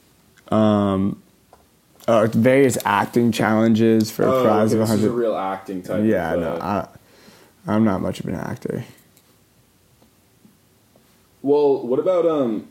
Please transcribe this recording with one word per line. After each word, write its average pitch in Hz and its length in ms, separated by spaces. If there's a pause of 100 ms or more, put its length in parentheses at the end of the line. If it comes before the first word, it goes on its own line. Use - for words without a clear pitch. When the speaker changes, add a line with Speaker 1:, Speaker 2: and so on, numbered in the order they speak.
(500)
Speaker 1:
Um, 101 720 (840)
uh, 113 200
various 127 580
acting 110 480
challenges 110 760
for - 140
a 101 80
Speaker 2:
Oh, 131 140
Speaker 1:
prize 110 280
Speaker 2:
okay, 110 80
Speaker 1:
of 110 60
Speaker 2:
this 110 100
is 104 60
a 107 40
Speaker 1:
a - 20
hundred. 120 120
Speaker 2:
real 110 140
acting 95 480
type 104 220
Speaker 1:
Yeah, 87 300
Speaker 2:
of, 85 40
Speaker 1:
no, 82 140
Speaker 2:
uh, 87 340 (800)
Speaker 1:
I, 104 60
I'm 107 100
not 95 160
much 90 220
of - 60
an - 80
actor. - 500 (2500)
Speaker 2:
Well, 139 440
what 120 140
about, 175 260
um, 127 460